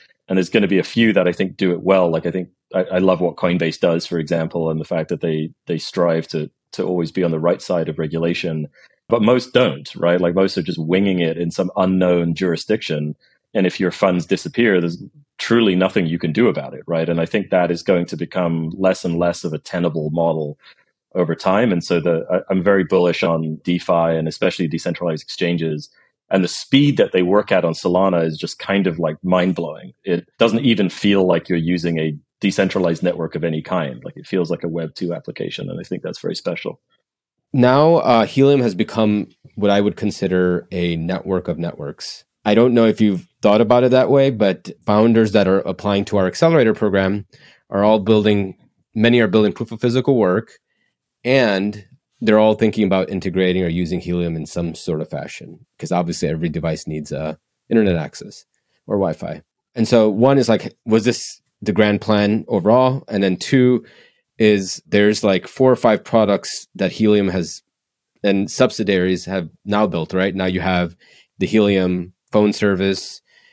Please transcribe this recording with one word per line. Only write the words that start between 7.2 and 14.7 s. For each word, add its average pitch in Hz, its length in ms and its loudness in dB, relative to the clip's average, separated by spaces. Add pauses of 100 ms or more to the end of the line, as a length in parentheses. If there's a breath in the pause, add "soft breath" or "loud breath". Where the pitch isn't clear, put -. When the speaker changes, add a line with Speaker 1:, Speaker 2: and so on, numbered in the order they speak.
Speaker 1:
on 85 100 0
the 80 60 -2
right 85 220 0
side 85 300 -4
of 78 80 -8
regulation. 82 680 -4 (420 soft breath)
But 117 100 2
most 123 320 2
don't, 76 420 0
right? 87 280 0
Like, 87 120 0
most 95 220 0
are 90 60 -2
just 82 160 -6
winging 92 400 0
it 82 180 -2
in 85 140 -4
some 92 260 -4
unknown 90 580 2
jurisdiction. 80 800 -4 (380)
And 95 140 0
if - 120 -2
your 92 120 0
funds 90 340 0
disappear, 98 560 0